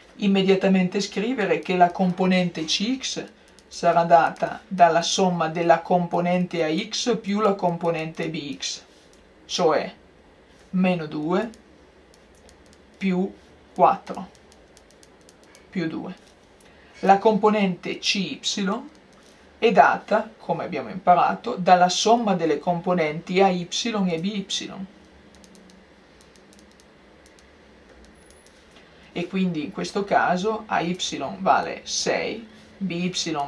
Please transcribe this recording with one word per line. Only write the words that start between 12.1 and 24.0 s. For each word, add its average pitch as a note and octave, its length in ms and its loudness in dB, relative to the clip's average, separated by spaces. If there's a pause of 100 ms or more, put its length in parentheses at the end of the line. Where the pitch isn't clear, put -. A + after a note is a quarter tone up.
più F#3+ 340 0 (400)
quattro - 560 0 (1400)
più E3+ 160 -4
due. - 300 -10 (840)
La G3 180 4
componente G3+ 800 2
C F3 440 -4
Y G#3 400 -4 (720)
è A#3 140 2
data, G3 680 4
come - 280 -6
abbiamo F3 260 -8
imparato, F#3+ 640 2
dalla F3+ 340 4
somma G#3+ 460 2
delle D#3+ 240 0
componenti E3+ 840 -2
A G3 80 6
Y F3+ 200 -4 (400)